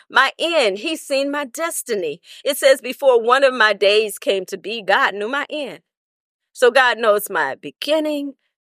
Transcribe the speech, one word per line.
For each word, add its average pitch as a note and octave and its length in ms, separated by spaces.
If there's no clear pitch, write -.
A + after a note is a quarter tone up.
my C4 260
end. D#4 420
He's D#4 220
seen C#4 300
my D4 140
destiny. A3+ 760
It C#4 140
says, C4+ 220
"Before B3 400
one B3 240
of B3+ 100
my G#3+ 180
days G#3 460
came G3 280
to G3 120
be, G#3+ 240
God G3 320
knew G#3 140
my C#4 200
end." A#3+ 340
So A#3+ 200
God A#3+ 260
knows G#3+ 320
my D3+ 240
beginning, C#4+ 800